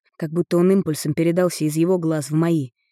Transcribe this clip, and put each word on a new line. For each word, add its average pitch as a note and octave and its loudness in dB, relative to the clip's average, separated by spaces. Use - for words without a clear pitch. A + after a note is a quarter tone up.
как D#3 -8
будто E3+ -2
он F3+ 4
импульсом D#3 0
передался E3+ 0
из D3+ -2
его E3+ 2
глаз D#3+ -2
в D3 -8
мои. D#3+ 0